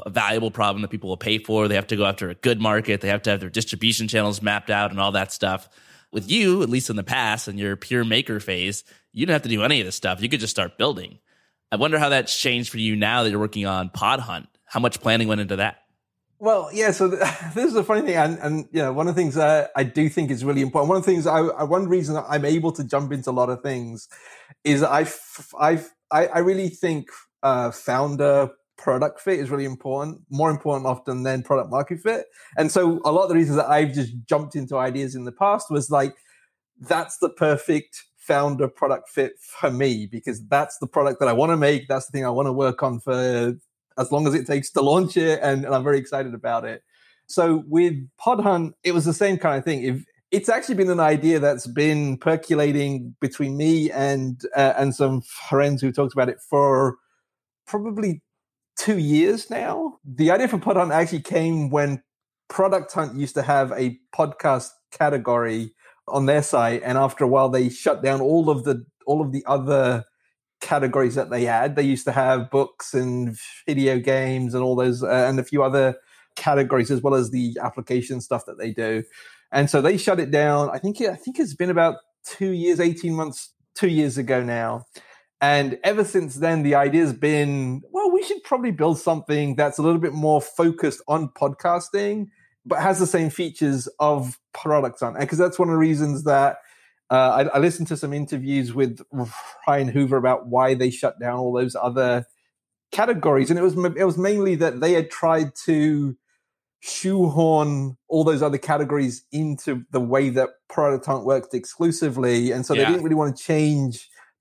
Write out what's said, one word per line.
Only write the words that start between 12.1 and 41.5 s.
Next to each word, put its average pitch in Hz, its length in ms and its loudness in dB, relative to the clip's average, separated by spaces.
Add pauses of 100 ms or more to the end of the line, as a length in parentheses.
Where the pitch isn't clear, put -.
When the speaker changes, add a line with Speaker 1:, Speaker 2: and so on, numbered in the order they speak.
Speaker 1:
changed 120 300 -2
for - 80 -10
you 110 180 0
now 110 280 2
that 107 80 0
you're 104 80 -2
working 104 260 -4
on 92 240 -2
Pod 117 320 -2
Hunt. 92 260 -10 (180)
How - 140 -4
much 120 220 -2
planning 113 260 2
went 104 140 0
into 98 160 -4
that? 101 220 -4 (600)
Speaker 2:
Well, 208 340 0
yeah, 214 180 0
so 190 180 2
th-, 180 120 -2
<laughs> 165 320 -4
this 220 120 0
is 254 100 2
a 208 80 2
funny 214 180 0
thing. 185 140 -2
And, 160 240 2
and, 151 320 -4
you 160 100 0
know, 131 120 -2
one 156 160 -2
of 165 40 -2
the 180 80 0
things 147 140 0
that 151 400 4
I 135 80 0
do 151 240 0
think 147 240 -2
is 123 140 -4
really 139 160 0
important, 143 260 0
one 190 100 4
of 185 80 -2
the 190 60 4
things 165 160 2
I, 160 120 2
I, 160 240 0
one 180 260 0
reason 160 260 0
that 139 140 -4
I'm 147 160 -2
able 160 260 2
to 151 140 -6
jump 143 260 -2
into 135 180 -6
a 123 40 -2
lot 127 160 0
of 123 120 -6
things 120 460 -8 (560)
is 147 180 4
I've, 151 380 0 (400)
I've, 160 320 0 (180)
I, 160 180 2
I 170 120 -2
really 190 300 0
think, 165 400 -4 (340)
uh, 123 280 0
founder 139 800 0 (280)
product 139 420 0
fit 185 200 0
is 135 120 -4
really 139 140 -2
important, 139 560 -8 (100)
more 151 180 2
important 143 380 -2
often 127 360 -4
than 131 200 -2
product 131 260 0
market 143 300 -4
fit. 220 260 -2 (320)
And 156 140 2
so 170 320 2
a 151 80 2
lot 180 120 4
of 175 60 0
the 165 60 2
reasons 147 220 4
that 135 120 0
I've 151 240 2
just 127 200 -4 (120)
jumped 151 300 -2
into 135 220 -6
ideas 131 380 -4
in 123 100 -10
the 123 80 -10
past 202 360 0
was, 143 220 -2
like, 135 240 0 (640)
that's 165 380 -4
the 175 120 0
perfect 151 720 -2 (160)
founder 143 520 0
product 135 400 -4
fit 135 300 -2
for - 300 -4
me, 123 380 -2
because 113 400 -10
that's 143 320 -2
the 131 80 -8
product 139 320 0
that 135 80 2
I 117 60 2
wanna 160 240 2